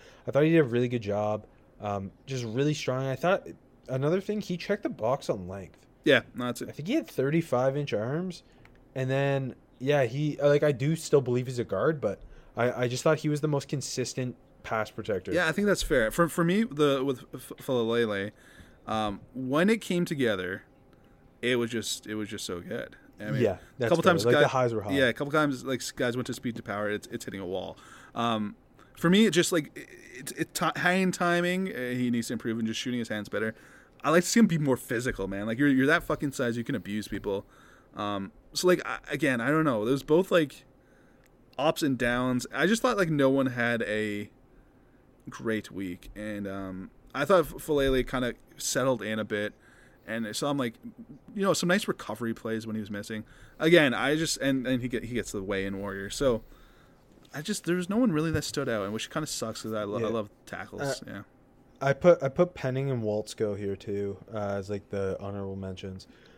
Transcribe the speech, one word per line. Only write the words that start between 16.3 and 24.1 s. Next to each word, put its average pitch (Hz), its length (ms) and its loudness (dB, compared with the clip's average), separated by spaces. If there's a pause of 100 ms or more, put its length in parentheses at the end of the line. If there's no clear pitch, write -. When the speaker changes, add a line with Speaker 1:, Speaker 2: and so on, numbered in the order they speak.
Speaker 2:
me, 185 220 4
the, 143 400 2
with 131 180 -2 (100)
F-, - 280 -12
Falalele, 113 720 0 (560)
um, 107 320 -2 (120)
when 135 380 2
it 226 100 2
came 175 240 0
together, 104 600 -2 (760)
it 123 140 0
was 120 160 0
just, - 380 -6
it 107 80 -6
was 107 120 -6
just 104 180 -10
so 87 140 -6
good. - 360 -10 (240)
I 107 100 -8
mean, 127 120 -2
Speaker 1:
Yeah, 104 80 4
Speaker 2:
a 90 80 -4 (200)
Speaker 1:
that's 120 120 0
Speaker 2:
couple 165 120 4
Speaker 1:
fair. - 100 4